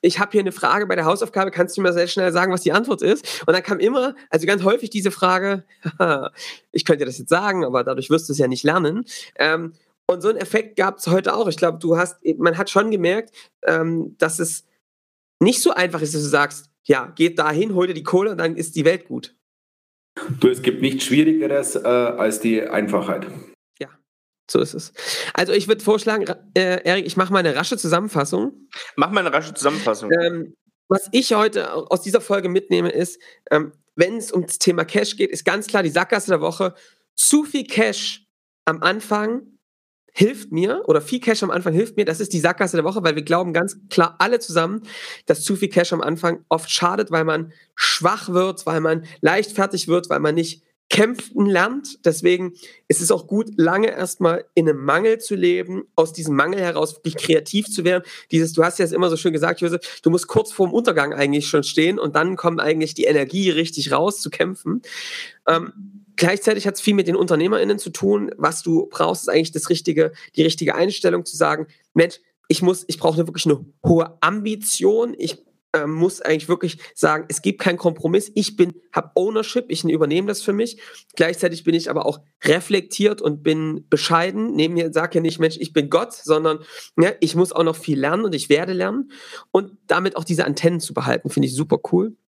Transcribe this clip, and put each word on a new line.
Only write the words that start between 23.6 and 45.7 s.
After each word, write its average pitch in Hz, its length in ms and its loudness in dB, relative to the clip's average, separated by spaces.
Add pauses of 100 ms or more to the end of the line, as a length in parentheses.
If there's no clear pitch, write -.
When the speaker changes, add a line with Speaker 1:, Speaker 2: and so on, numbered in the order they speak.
Speaker 1:
Ja, 139 80 -12 (600)
so - 120 2
ist - 120 -4
es. - 200 -14 (400)
Also 185 180 0
ich 196 160 2
würd 214 140 2
vorschlagen, 214 420 0
ra-, - 180 -8 (120)
äh, 185 320 2
Erik, 185 200 0
ich 180 120 -4
mach 185 140 0
mal 196 80 4
eine 156 180 2
rasche 180 180 -2
Zusammenfassung. 185 960 -2 (260)
Speaker 3:
Mach 156 160 0
mal 202 140 2
eine - 80 0
rasche 156 200 -2
Zusammenfassung. 113 560 -2 (120)
Speaker 1:
Ähm, 170 320 -4 (340)
was 190 240 0
ich 247 220 2
heute 214 400 0
au-, 156 160 -6
aus 180 120 0
dieser 214 200 2
Folge 202 260 -2
mitnehme, 175 440 0
ist, 175 280 -2 (320)
ähm, 151 220 0 (240)
wenn 185 180 2
es 220 160 -8
ums 175 260 -4
Thema 170 280 2
Cash 208 320 -2
geht, 190 140 0
ist - 120 -8
ganz 202 240 -2
klar 196 160 0
die 160 60 0
Sackgasse 185 420 0
der 165 80 2
Woche. 170 360 -2 (400)
Zu - 280 4
viel 277 220 -6
Cash - 600 -4 (380)
am 160 180 -2
Anfang 214 600 -2 (760)
hilft 214 360 2
mir, 208 340 0
oder 156 140 4
viel 254 180 -6
Cash 220 240 0
am 196 80 -2
Anfang 180 220 0
hilft 214 240 0
mir, 208 80 2
das 165 160 -4
ist 202 100 -6
die 175 80 0
Sackgasse 175 380 2
der 156 80 2
Woche, 196 180 -2
weil 156 140 2
wir 156 40 -4
glauben 170 300 0
ganz 170 260 -2 (120)
klar 170 300 2
alle 233 200 2
zusammen, 185 440 -2 (420)
dass - 180 2
zu 196 140 -2
viel 202 100 -2
Cash 175 240 2